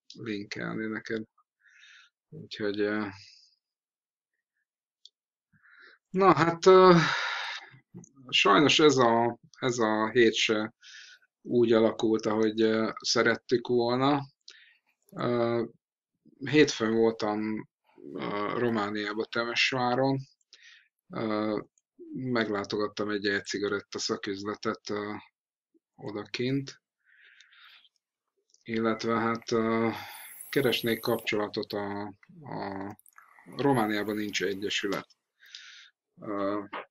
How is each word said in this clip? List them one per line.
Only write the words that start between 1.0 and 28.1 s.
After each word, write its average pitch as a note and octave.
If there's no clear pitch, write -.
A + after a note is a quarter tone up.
Úgyhogy, G#2
ö, G#2
na F#3
hát, E3
ö, F#3
sajnos F3
ez D3
a, A#2
ez A#2+
a A2
hét A2+
se A2
úgy A#2+
alakult, A2
ahogy, A2
ö, A2
szerettük A#2
volna. B2
Ö, A#2
hétfőn B2
voltam, A2
ö, G#2
Romániába, G#2+
Temesváron. B2
Ö, G#2+
meglátogattam G#2
egy G2+
e-cigaretta G2+
szaküzletet, G#2
ö, G#2
odakint. B2